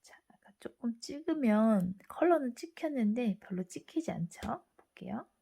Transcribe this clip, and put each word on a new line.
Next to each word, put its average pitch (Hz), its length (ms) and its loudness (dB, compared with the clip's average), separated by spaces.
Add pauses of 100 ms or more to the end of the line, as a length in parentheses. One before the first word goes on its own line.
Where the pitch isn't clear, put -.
자, - 120 -20 (140)
아까 - 320 -20
조금 - 400 -8
찍으면 220 960 2 (100)
컬러는 302 460 2
찍혔는데 247 840 -2
별로 185 240 -6
찍히지 - 480 -6
않죠? 208 500 -6 (140)
볼게요. - 500 -10 (160)